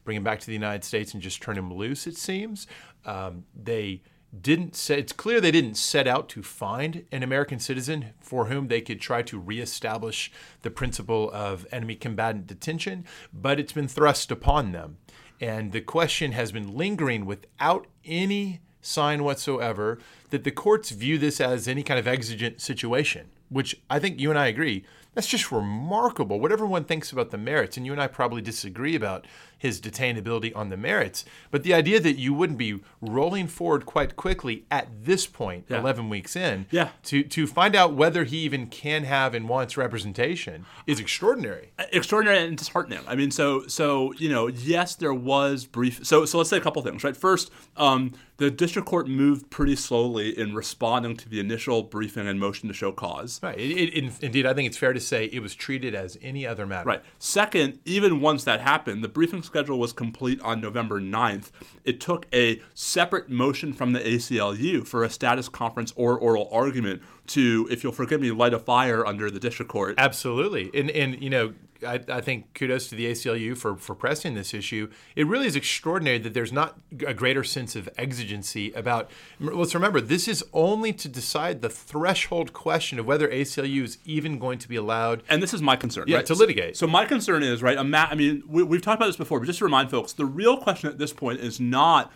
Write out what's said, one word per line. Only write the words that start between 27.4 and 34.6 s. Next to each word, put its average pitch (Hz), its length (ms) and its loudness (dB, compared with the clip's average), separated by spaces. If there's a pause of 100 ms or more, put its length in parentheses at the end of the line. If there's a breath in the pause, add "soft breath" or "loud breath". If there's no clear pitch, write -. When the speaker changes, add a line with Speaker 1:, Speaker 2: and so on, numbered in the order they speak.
Speaker 1:
and 127 80 -8
you 131 80 -6
and 143 80 -2
I 135 60 0
probably 120 340 -2
disagree 113 540 -4
about 98 300 -4 (320 loud breath)
his 123 220 -4
detainability 113 720 -4
on 104 160 -6
the 92 60 -6
merits, 127 480 -2 (260 loud breath)
but 139 140 -2
the 175 100 4
idea 170 280 6
that 147 160 4
you 131 160 2
wouldn't 156 260 0
be 104 220 -2 (180 soft breath)
rolling 156 480 0
forward 160 380 0
quite - 320 0
quickly 131 520 -2